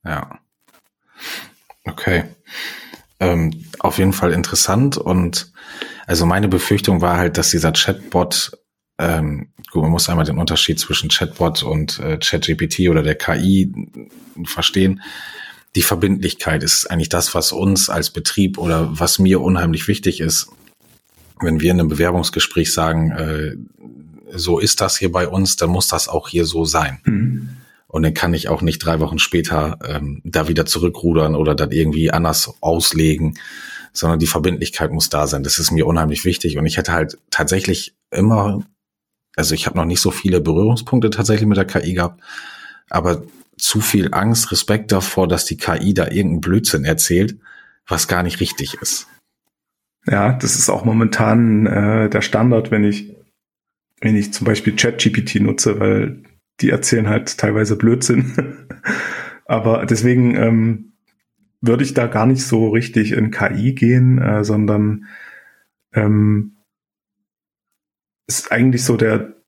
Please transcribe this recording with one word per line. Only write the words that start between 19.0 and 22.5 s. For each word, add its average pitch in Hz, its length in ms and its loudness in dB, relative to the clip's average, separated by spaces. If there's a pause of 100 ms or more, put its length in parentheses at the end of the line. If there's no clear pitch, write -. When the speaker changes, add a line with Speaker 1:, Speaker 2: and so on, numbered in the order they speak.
Speaker 1:
mir 95 220 4
unheimlich 85 460 0
wichtig 95 340 -2
ist, 80 300 -2 (920)
wenn 80 200 0
wir 85 100 2
in 90 80 4
einem 80 100 2
Bewerbungsgespräch 85 840 0